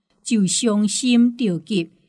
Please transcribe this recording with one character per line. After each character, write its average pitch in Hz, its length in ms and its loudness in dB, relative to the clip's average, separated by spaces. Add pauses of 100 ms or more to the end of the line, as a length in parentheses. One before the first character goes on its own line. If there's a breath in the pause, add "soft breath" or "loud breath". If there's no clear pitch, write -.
(220)
就 208 240 0
伤 208 420 0
心 240 480 2
着 202 220 -2
急， 170 320 -4 (180)